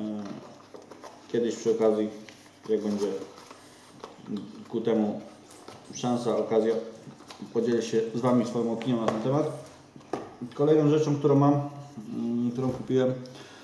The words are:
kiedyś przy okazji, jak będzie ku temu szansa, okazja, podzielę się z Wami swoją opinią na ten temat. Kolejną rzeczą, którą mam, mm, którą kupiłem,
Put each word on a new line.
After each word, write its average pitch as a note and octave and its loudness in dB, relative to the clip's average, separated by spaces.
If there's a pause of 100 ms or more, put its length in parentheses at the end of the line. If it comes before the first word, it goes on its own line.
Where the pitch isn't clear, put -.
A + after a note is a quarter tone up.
(1300)
kiedyś A#2 0
przy A#2 0
okazji, G#2+ 2 (600)
jak G#2+ 2
będzie G2+ -2 (1600)
ku A2+ -6
temu G#2+ 0 (760)
szansa, A#2+ -2
okazja, A2 2 (760)
podzielę A#2 2
się A2+ 0 (140)
z A#2+ -4
Wami B2 4
swoją A#2 -2
opinią A#2 -2
na A2 -2
ten A2 -2
temat. C#3+ 0 (880)
Kolejną D3+ 6
rzeczą, D3 4
którą C#3+ 4
mam, C#3+ 6 (540)
mm, A#2+ -2
którą B2+ -2
kupiłem, C3 0 (520)